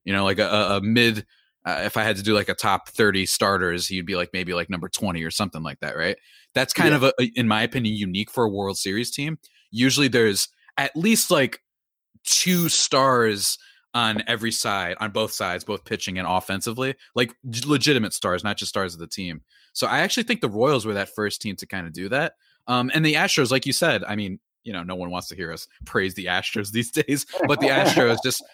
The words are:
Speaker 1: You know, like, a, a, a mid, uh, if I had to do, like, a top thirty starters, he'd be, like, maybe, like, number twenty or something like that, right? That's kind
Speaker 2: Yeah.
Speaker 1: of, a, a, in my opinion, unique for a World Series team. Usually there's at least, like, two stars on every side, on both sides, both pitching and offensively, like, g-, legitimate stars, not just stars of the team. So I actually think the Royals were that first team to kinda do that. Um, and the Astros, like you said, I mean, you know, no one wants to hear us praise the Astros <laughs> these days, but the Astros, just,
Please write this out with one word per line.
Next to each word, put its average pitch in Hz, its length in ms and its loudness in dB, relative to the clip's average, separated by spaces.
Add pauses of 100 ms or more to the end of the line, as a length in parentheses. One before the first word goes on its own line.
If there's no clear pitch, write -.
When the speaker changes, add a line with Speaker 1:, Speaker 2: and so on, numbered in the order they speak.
Speaker 1:
You 95 80 -4
know, 98 120 2
like, 95 140 2
a, 104 80 4
a, 101 300 2
a 98 60 0
mid, 113 440 2 (380)
uh, 85 200 -2
if - 120 -4
I 110 80 0
had 110 120 2
to 95 60 -8
do, 104 120 2
like, 101 140 0
a 95 60 0
top 98 360 0
thirty 95 360 2
starters, 90 640 0
he'd 92 180 -4
be, 95 80 -4
like, 87 180 -2
maybe, 90 220 -4
like, 87 160 -4
number 92 180 -6
twenty 87 360 -4
or 80 80 -6
something 82 320 -4
like 71 160 -10
that, 71 160 -8
right? 87 200 -2 (380)
That's 131 180 0
kind 170 180 4
Speaker 2:
Yeah. 151 60 4
Speaker 1:
of, 127 60 2
a, 131 180 6
a, 127 40 4 (100)
in 120 140 2
my 107 140 2
opinion, 117 340 -2
unique 101 340 -2
for 123 140 0
a 113 40 2
World 98 300 -2
Series 104 320 -2
team. 151 280 -6 (340)
Usually 127 340 4
there's 113 400 4 (300)
at 139 180 -2
least, 208 380 2
like, 139 280 2 (640)
two 175 440 2
stars 123 920 2 (360)
on 110 320 0
every 117 260 0
side, 95 480 -2
on 107 100 -4
both 110 220 -2
sides, 92 320 -4
both 101 200 -6
pitching 95 340 -6
and 90 100 -4
offensively, 110 680 -2 (220)
like, 120 180 4 (160)
g-, 120 160 -4
legitimate 139 460 4
stars, 90 320 -2
not 101 140 -2
just 98 100 -6
stars 95 260 -2
of 82 60 -16
the 85 80 -10
team. 87 320 -8 (320)
So - 140 -2
I 117 140 2
actually 202 240 0
think 240 180 -2
the 143 60 0
Royals 113 380 2
were 107 80 -2
that 98 200 -4
first 104 280 -4
team 101 140 -6
to - 100 -14
kinda 87 240 -8
do 90 200 -8
that. 147 240 -2 (340)
Um, 123 260 0
and 156 100 4
the 151 100 4
Astros, 156 360 2
like 131 160 0
you 135 60 -2
said, 123 320 2
I 104 100 -6
mean, 101 240 -6 (260)
you 113 80 -10
know, 90 100 -8
no 90 140 -8
one 90 140 -6
wants 90 180 -6
to - 80 -14
hear 82 160 -6
us - 160 -12 (180)
praise 95 280 -2
the 95 120 -8
Astros 98 440 -2
<laughs> - 20 -14
these 117 180 -2
days, 143 340 -4 (220)
but 147 140 2
the 139 80 2
Astros, 135 540 4
just, - 200 -2 (120)